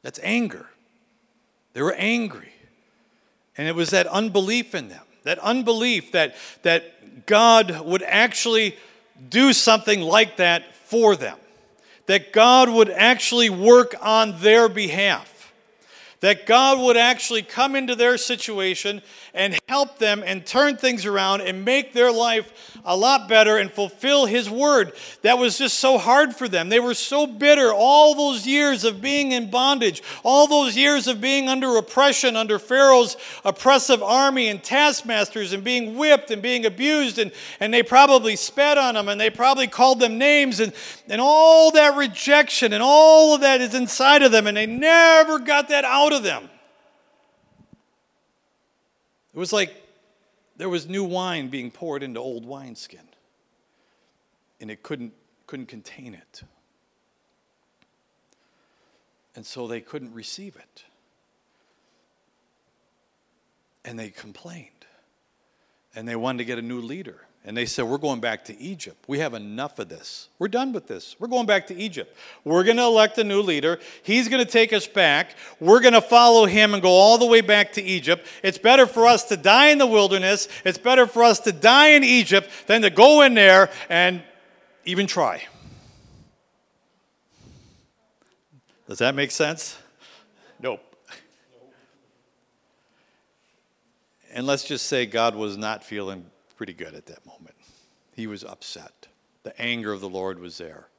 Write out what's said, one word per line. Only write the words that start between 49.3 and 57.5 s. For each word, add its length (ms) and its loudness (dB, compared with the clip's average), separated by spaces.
It 20 -14
was 140 -8
like 180 -4
there 120 -12
was 200 -8
new 160 -8
wine 460 -8
being 200 -12
poured 320 -12
into 180 -14
old 240 -14
wineskin, 640 -20
and 120 -20
it 100 -20
couldn't, 320 -16
couldn't 220 -20
contain 480 -20
it. 260 -20